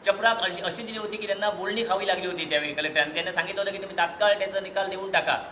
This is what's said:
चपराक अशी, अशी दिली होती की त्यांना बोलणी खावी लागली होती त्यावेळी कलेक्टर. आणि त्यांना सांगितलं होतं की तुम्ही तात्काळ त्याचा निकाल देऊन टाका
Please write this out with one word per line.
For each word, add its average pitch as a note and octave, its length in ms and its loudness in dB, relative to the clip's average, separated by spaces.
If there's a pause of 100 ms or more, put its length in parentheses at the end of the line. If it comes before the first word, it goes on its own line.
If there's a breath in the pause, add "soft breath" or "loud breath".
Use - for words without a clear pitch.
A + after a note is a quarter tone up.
चपराक G#3+ 360 4
अशी, F3+ 200 -2
अशी F#3 220 -4
दिली A3 140 -8
होती G#3+ 200 -6
की G#3 100 -6
त्यांना G3 220 0
बोलणी G#3 340 -2
खावी G3 240 0
लागली F#3 200 2
होती E3 220 -4
त्यावेळी D3+ 240 0
कलेक्टर. D#3 280 2
आणि D3 120 0
त्यांना E3+ 180 -2
सांगितलं F3 300 -2
होतं G3+ 100 0
की G3 60 -6
तुम्ही F#3 200 -8
तात्काळ G3+ 420 4
त्याचा G3 200 -2
निकाल F#3+ 300 -2
देऊन F#3+ 220 -6
टाका D#3 260 2 (140)